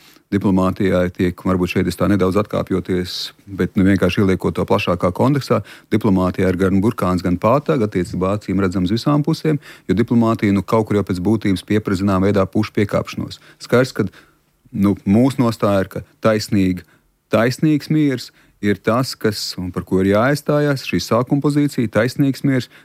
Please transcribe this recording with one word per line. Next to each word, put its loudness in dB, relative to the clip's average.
Diplomātijā 2
tiek, -2
varbūt 0
šeit 0
es -6
tā 0
nedaudz 2
atkāpjoties, -4
bet, -4
nu, 4
vienkārši 2
ieliekot 0
to -2
plašākā 0
kontekstā, 0
diplomātijā 2
ir 0
gan 2
burkāns, 0
gan 0
pātaga, 0
attiecībā -2
acīm -2
redzams -2
visām 0
pusēm, -2
jo 0
diplomātija, 2
nu, 0
kaut 0
kur 0
jau 0
pēc -4
būtības 0
pieprasa -2
zināmā 2
veidā 2
pušu -2
piekāpšanos. -4
Skaidrs, 2
ka, 0
nu, 2
mūsu 4
nostāja 0
ir, -14
ka -10
taisnīga, 0
taisnīgs 2
miers 0
ir 0
tas, -2
kas, -2
un -6
par -6
ko 2
ir 2
jāiestājas, 0
šī -2
sākuma 0
pozīcija, 0
taisnīgs 0
miers, 0